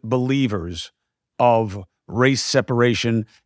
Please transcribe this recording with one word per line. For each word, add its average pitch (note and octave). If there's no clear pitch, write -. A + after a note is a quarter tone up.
believers A2+
of A2+
race B2
separation A#2+